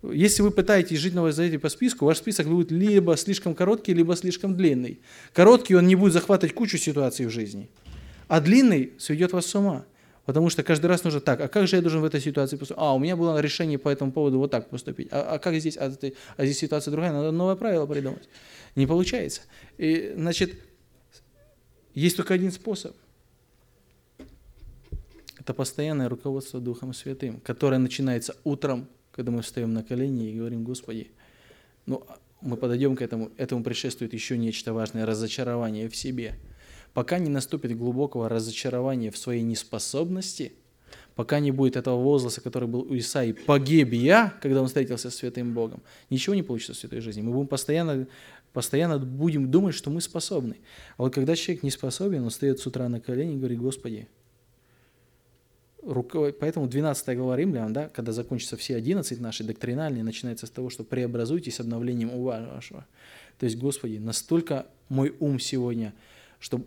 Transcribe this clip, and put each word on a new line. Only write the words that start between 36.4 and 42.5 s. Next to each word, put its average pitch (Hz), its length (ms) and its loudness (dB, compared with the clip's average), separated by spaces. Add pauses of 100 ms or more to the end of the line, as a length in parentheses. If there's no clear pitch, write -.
Пока 143 280 -2
не 165 100 0
наступит 123 480 -4
глубокого 123 520 -2
разочарования 117 840 -2
в - 60 -12
своей 120 260 -2
неспособности, 147 1120 -4 (600)
пока 147 240 0
не 143 120 2
будет 131 240 2
этого 127 260 0
возгласа, 131 400 2
который 123 260 -4